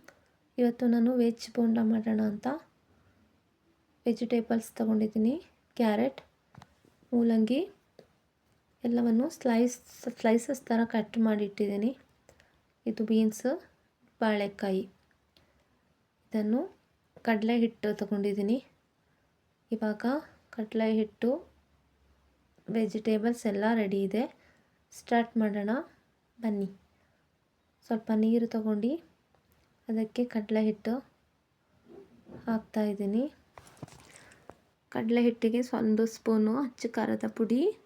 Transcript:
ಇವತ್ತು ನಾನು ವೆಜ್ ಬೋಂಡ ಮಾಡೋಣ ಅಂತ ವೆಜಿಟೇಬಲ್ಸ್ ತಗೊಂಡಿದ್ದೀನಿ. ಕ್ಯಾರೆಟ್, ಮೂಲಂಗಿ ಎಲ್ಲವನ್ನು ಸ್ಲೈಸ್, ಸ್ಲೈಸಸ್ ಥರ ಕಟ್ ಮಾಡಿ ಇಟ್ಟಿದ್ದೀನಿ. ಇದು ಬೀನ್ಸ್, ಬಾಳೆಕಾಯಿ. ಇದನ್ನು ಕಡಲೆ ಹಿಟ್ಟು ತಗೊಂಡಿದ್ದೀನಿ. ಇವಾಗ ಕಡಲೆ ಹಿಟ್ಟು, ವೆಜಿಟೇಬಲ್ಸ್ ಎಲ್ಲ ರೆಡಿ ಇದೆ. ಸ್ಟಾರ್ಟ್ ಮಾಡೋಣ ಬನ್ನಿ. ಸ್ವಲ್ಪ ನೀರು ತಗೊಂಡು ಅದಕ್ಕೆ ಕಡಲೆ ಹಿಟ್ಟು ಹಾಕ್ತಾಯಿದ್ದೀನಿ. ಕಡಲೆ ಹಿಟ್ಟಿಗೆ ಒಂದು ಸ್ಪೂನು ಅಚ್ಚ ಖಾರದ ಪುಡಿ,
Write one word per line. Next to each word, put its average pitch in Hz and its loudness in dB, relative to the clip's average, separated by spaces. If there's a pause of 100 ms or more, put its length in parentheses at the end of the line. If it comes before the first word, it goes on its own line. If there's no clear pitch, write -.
(580)
ಇವತ್ತು 240 0
ನಾನು 233 2
ವೆಜ್ 233 0
ಬೋಂಡ 233 2
ಮಾಡೋಣ 220 0
ಅಂತ 214 -2 (1600)
ವೆಜಿಟೇಬಲ್ಸ್ 233 -2
ತಗೊಂಡಿದ್ದೀನಿ. 220 0 (340)
ಕ್ಯಾರೆಟ್, 226 0 (920)
ಮೂಲಂಗಿ 233 2 (1160)
ಎಲ್ಲವನ್ನು 240 2
ಸ್ಲೈಸ್, 240 2 (400)
ಸ್ಲೈಸಸ್ 233 2
ಥರ 226 0
ಕಟ್ 226 -4
ಮಾಡಿ 214 2
ಇಟ್ಟಿದ್ದೀನಿ. 202 -2 (880)
ಇದು 220 -4
ಬೀನ್ಸ್, 220 2 (600)
ಬಾಳೆಕಾಯಿ. 202 -2 (1300)
ಇದನ್ನು 220 -4 (440)
ಕಡಲೆ 226 0
ಹಿಟ್ಟು 226 0
ತಗೊಂಡಿದ್ದೀನಿ. 208 -2 (1080)
ಇವಾಗ 214 -2 (440)
ಕಡಲೆ 220 -2
ಹಿಟ್ಟು, 226 -2 (1200)
ವೆಜಿಟೇಬಲ್ಸ್ 220 -2
ಎಲ್ಲ 202 0 (100)
ರೆಡಿ 196 0
ಇದೆ. 214 -2 (540)
ಸ್ಟಾರ್ಟ್ - -2
ಮಾಡೋಣ 208 0 (680)
ಬನ್ನಿ. 202 -4 (1120)
ಸ್ವಲ್ಪ 226 -4
ನೀರು 226 4
ತಗೊಂಡು 220 -2 (920)
ಅದಕ್ಕೆ 220 -2
ಕಡಲೆ 220 -2
ಹಿಟ್ಟು 214 0 (1500)
ಹಾಕ್ತಾಯಿದ್ದೀನಿ. 214 -2 (1600)
ಕಡಲೆ 240 2
ಹಿಟ್ಟಿಗೆ 233 2
ಒಂದು 226 2
ಸ್ಪೂನು 220 0
ಅಚ್ಚ 262 -4
ಖಾರದ 220 -2
ಪುಡಿ, 240 0